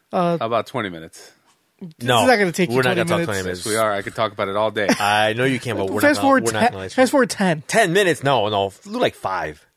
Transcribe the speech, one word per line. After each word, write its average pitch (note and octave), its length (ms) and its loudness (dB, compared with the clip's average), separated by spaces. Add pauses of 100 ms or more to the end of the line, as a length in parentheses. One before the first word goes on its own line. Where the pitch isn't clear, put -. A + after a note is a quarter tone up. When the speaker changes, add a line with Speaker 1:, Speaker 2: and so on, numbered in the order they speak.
(100)
Speaker 1:
forward. F3 300 -2
Uh, A#2 40 -2
Speaker 2:
About A2+ 220 -2
twenty A2 220 -6
minutes. E2 440 -14 (480)
Speaker 1:
this F3 100 -16 (160)
Speaker 3:
No, B2+ 160 6
Speaker 1:
is B3+ 60 4
not A#3+ 100 6
gonna F#3 140 2
take E3+ 180 0
you A#2+ 60 2
Speaker 3:
we're C3 60 4
not B2 120 2
Speaker 1:
twenty A2+ 40 0
Speaker 3:
gonna A2+ 100 0
talk G#2+ 100 0
Speaker 1:
minutes. - 80 -2
Speaker 3:
twenty F#2+ 180 -2
minutes. F2+ 220 -6
Speaker 2:
Yes, G#2+ 60 -2
we G#2+ 60 0
are. A2 140 2
I G2+ 100 -4
could - 120 -10
talk A2 180 -2
about G#2 160 -4
it G2 80 -4
all A2 140 2
day. G#2 240 0
Speaker 3:
<laughs> - 60 -4
I G#2+ 340 2
know B2 100 0
you C3 160 0
can, A#2 160 -6
but F#2+ 140 -2
we're - 100 -2
Speaker 1:
Fast D4 180 2
Speaker 3:
not - 40 -2
Speaker 1:
forward C4+ 220 4
Speaker 3:
gonna, A3+ 140 -2
we're - 20 -2
Speaker 1:
ten, A3+ 120 2
Speaker 3:
not - 60 -
gonna F#2+ 120 -10
Speaker 1:
fast B3+ 220 2
forward C4 180 2
ten. E3+ 360 0
Speaker 3:
Ten G3 260 2
minutes? F3+ 320 2
No, A#2+ 240 2
no. G2 240 0 (120)
Do, G3 140 -18
like, E3 160 -2
five. E2+ 500 -8 (120)